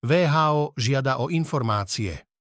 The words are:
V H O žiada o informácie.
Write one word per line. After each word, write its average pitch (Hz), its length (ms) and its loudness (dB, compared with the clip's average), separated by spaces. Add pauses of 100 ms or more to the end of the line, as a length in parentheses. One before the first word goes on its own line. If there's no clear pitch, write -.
V 160 240 4
H 147 60 2 (180)
O 151 240 0
žiada 131 400 0
o 135 160 -4
informácie. 110 960 -2 (120)